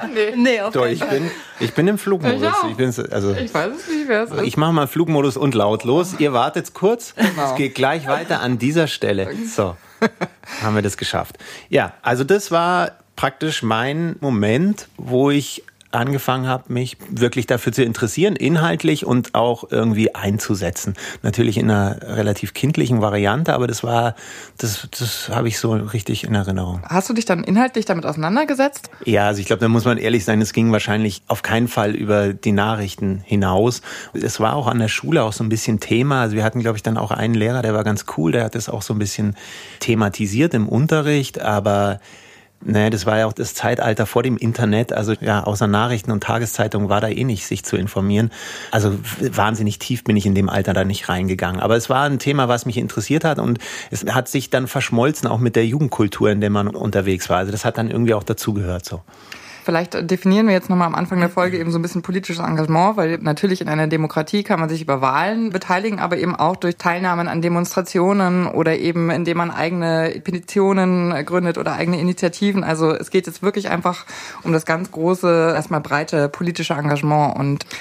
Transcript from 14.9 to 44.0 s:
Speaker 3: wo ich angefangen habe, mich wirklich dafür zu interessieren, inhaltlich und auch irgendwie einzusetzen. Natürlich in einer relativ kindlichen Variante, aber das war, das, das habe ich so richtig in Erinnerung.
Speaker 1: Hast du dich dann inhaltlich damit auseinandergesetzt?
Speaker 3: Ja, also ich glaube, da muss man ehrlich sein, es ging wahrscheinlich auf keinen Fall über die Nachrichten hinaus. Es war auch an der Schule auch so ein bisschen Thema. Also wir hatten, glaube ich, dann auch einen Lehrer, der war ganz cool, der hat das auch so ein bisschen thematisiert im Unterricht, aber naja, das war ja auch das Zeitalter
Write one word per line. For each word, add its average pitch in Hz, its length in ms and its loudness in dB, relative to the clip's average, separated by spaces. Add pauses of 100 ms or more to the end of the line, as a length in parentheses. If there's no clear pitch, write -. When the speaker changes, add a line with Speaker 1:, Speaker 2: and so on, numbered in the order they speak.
Speaker 3:
wo 127 320 2
ich 139 340 -2 (280)
angefangen 131 560 0
habe, 131 260 -4
mich 123 240 -4 (100)
wirklich 120 380 0
dafür 127 260 0
zu 131 120 2
interessieren, 135 520 2
inhaltlich 156 680 2
und 123 300 0
auch 120 340 2
irgendwie 110 460 2
einzusetzen. 98 800 -2 (260)
Natürlich 113 380 0
in 113 100 2
einer 101 320 2
relativ 104 540 -2
kindlichen 131 440 2
Variante, 104 540 2
aber 123 140 2
das 117 160 -4
war, 117 320 0 (420)
das, 107 320 -6
das - 400 -8
habe 117 200 0
ich 107 100 -4
so 113 140 0
richtig 107 500 -2
in - 100 -2
Erinnerung. 92 560 -2
Speaker 1:
Hast 190 220 0
du - 20 0
dich 226 120 -2
dann 180 180 0
inhaltlich 220 420 2
damit - 220 -2
auseinandergesetzt? 262 840 0 (160)
Speaker 3:
Ja, 104 220 4
also 104 120 0
ich 95 60 -6
glaube, 107 140 2
da 113 80 2
muss 113 180 4
man 120 140 4
ehrlich 110 260 2
sein, 110 160 4
es 107 100 0
ging 113 200 4
wahrscheinlich 107 560 0
auf - 160 -2
keinen 117 240 2
Fall 107 260 0
über 104 400 2
die 104 200 0
Nachrichten 101 680 0
hinaus. 101 600 2 (300)
Es - 260 -4
war 113 160 2
auch 143 100 -2
an 120 140 0
der 110 80 2
Schule 147 340 0
auch 110 120 0
so - 100 -4
ein 110 60 0
bisschen 110 300 0
Thema. 131 420 2
Also 110 140 0
wir 107 80 2
hatten, 113 180 0
glaube 110 160 0
ich, 107 40 -6
dann 113 160 -2
auch 107 140 -2
einen 113 240 0
Lehrer, 117 260 0
der 110 140 0
war 107 80 0
ganz 107 220 -2 (120)
cool, 82 140 2
der 120 140 2
hat 107 100 -8
das 113 120 -6
auch 117 140 -6
so 110 140 -4
ein 104 40 -2
bisschen 104 360 -2 (440)
thematisiert 110 760 2
im 107 120 2
Unterricht, 147 720 2
aber 101 600 2 (640)
naja, 107 240 4
das 107 160 -2
war 107 120 2
ja 110 80 4
auch 107 80 -2
das - 220 -6
Zeitalter 117 500 0